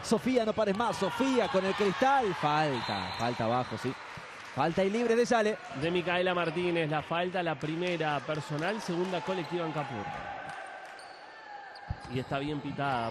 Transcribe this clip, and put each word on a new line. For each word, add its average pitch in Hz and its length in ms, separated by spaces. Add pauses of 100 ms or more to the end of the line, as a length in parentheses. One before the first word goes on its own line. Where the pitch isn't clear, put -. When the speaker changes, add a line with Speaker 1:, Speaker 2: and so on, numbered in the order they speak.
Speaker 1:
Sofía, 240 420
no 214 80
pares 208 240
más, 214 200
Sofía 233 520
con 190 180
el 190 80
cristal, 214 640
falta, 123 840
falta 120 260
abajo, 120 320
sí. 127 160 (600)
Falta 165 300
y 196 60
libre 226 260
de 240 80
Yale. 220 340 (240)
Speaker 2:
De 165 80
Micaela 180 440
Martínez, 170 540
la 156 140
falta, 175 400
la 160 140
primera 156 640
personal, 156 600
segunda 180 420
colectiva 175 440
en 156 60
Capurro. 131 640 (1800)
Y 127 80
está 139 180
bien 143 220
pitada, 135 500